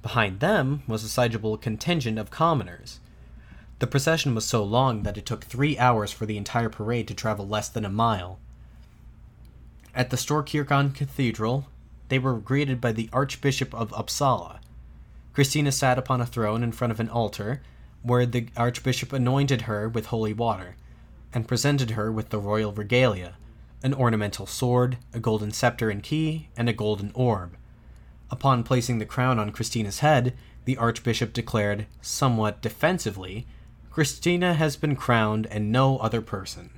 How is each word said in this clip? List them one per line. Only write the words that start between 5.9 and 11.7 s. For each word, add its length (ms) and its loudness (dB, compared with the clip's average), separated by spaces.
for 160 -6
the 120 -2
entire 320 -2
parade 400 -4
to 40 -6
travel 320 -2
less 220 -2
than 160 -4
a 60 -4
mile. 500 0
At 180 -2
the 40 -2
Storkyrkan 800 2
Cathedral, 720 0